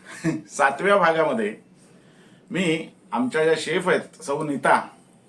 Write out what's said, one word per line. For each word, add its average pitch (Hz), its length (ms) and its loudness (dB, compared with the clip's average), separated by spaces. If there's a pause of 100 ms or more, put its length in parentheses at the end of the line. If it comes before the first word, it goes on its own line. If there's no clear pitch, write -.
(240)
<laughs> 160 60 2 (200)
सातव्या 175 460 2
भागामध्ये 151 600 2 (960)
मी 170 380 -2 (240)
आमच्या 127 320 0
ज्या 160 120 4
शेफ 180 320 -4
आहेत - 340 -2
सौ 147 200 -4
नीता, 139 460 0 (400)